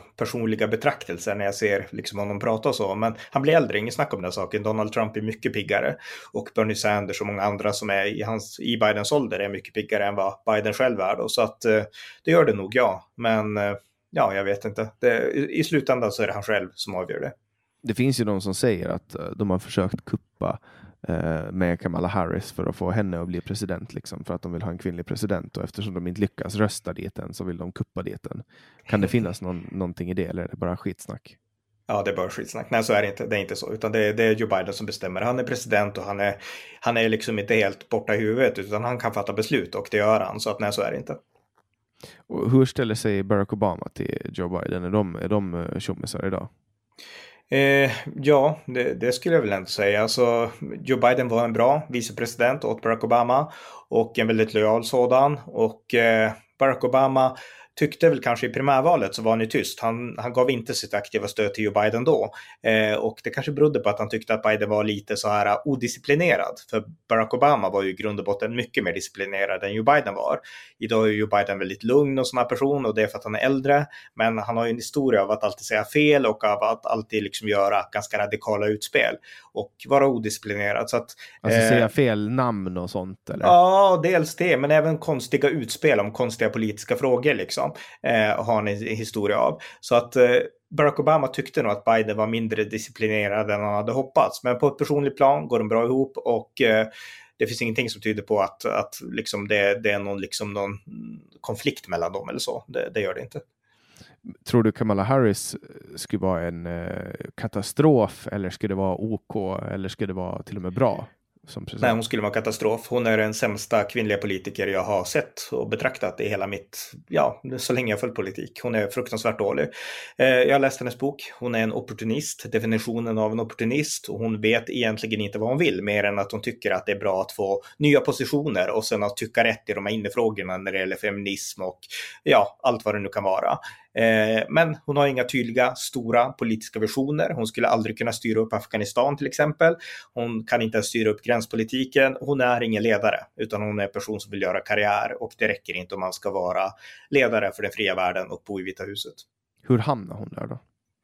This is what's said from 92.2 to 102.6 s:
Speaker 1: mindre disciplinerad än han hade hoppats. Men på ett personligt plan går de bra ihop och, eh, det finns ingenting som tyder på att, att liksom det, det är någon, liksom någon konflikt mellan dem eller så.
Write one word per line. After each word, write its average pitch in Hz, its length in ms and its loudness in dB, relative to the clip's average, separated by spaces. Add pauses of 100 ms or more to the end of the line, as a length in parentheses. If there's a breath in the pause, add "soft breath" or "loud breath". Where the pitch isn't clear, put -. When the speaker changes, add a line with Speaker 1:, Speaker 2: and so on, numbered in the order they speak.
Speaker 1:
mindre 110 380 -2
disciplinerad 107 840 -2
än 104 100 0
han 104 140 -2
hade 107 180 -2
hoppats. 131 520 0
Men 123 140 2
på 147 80 2
ett 135 120 0
personligt 143 380 0
plan 143 320 4
går 117 100 2
de 110 100 0
bra 113 160 2
ihop 131 320 2
och, - 440 -2
eh, 110 260 6 (520 loud breath)
det 110 80 2
finns 113 160 -6
ingenting 117 280 -2
som 107 100 -12
tyder 107 220 -2
på 104 180 2
att, - 240 -4
att 104 300 -2 (160)
liksom 107 380 -6
det, 101 340 2
det 107 80 2
är 101 80 0
någon, 101 220 -6
liksom 101 320 -8
någon 101 260 -4 (640)
konflikt - 480 -6
mellan 87 240 -2
dem 98 160 -10
eller - 100 -8
så. 123 300 -6